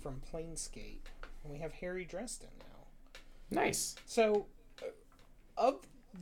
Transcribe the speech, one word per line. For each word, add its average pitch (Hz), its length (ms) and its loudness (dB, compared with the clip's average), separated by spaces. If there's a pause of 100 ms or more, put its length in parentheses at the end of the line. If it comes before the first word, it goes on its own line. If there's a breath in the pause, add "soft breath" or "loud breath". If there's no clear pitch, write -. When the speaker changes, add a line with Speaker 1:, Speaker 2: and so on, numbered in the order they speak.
Speaker 1:
from 135 180 -4 (120)
Planescape. 156 720 -6 (380)
And 147 100 -6
we 143 60 -6
have 156 140 -4
Harry 185 320 -4
Dresden - 440 -6 (100)
now. - 280 -14 (760)
Speaker 2:
Nice. - 340 2 (100)
Speaker 1:
So, 214 420 8 (340)
uh, - 60 -4 (720)
of 247 300 6 (340)